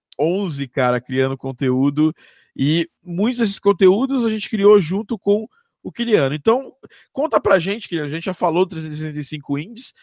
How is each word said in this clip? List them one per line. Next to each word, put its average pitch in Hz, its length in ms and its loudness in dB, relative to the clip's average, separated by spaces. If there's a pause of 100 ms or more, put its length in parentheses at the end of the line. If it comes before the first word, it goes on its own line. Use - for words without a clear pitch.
(180)
onze, 160 480 -2
cara, 123 340 0
criando 131 380 -2
conteúdo. 135 760 0 (420)
E 151 320 0 (160)
muitos 202 360 -4
desses 202 200 0
conteúdos 214 680 2
a - 20 2
gente 220 220 -6
criou 208 280 6
junto 190 400 -4
com 214 300 0 (340)
o 185 80 -10
Kiliano. 180 440 0
Então, 233 400 0 (360)
conta 302 300 0
pra 196 180 4
gente, 196 300 -4
que 165 100 -4
a 147 120 -4
gente 160 140 -6
já 180 100 -4
falou 175 320 2
do 175 60 -14
trezentos 156 260 -8
e - 20 -8
sessenta 151 200 -8
e 143 40 -6
cinco 143 340 -6
Indies, 208 440 -10